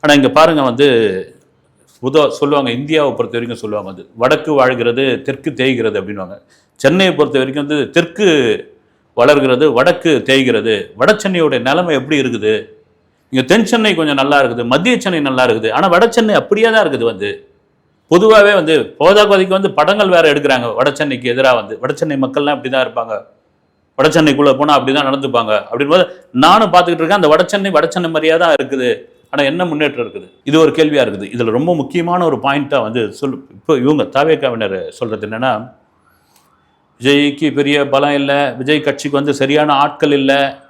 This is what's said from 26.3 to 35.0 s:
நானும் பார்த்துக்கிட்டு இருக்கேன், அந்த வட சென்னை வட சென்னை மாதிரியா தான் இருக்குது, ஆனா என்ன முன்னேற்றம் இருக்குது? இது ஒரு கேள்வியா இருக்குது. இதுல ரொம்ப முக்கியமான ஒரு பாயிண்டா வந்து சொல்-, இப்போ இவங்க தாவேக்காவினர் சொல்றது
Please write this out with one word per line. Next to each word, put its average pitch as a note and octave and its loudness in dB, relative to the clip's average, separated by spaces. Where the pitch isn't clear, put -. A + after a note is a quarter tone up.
நானும் F3 4
பார்த்துக்கிட்டு E3+ 2
இருக்கேன், F#3 0
அந்த D#3 2
வட D#3+ 4
சென்னை G3 -4
வட F#3+ 2
சென்னை F3 -4
மாதிரியா D#3+ 0
தான் E3 2
இருக்குது, C3 -2
ஆனா D3 -2
என்ன F3+ -2
முன்னேற்றம் D3+ -4
இருக்குது? - -14
இது C#3+ 0
ஒரு D#3 4
கேள்வியா D3+ 2
இருக்குது. G2+ -8
இதுல A2+ -4
ரொம்ப C#3+ -2
முக்கியமான E3+ -4
ஒரு D3+ 0
பாயிண்டா C#3 -2
வந்து A2+ -4
சொல்-, C3+ -6
இப்போ - -4
இவங்க C3 0
தாவேக்காவினர் C3 -2
சொல்றது G#2+ -8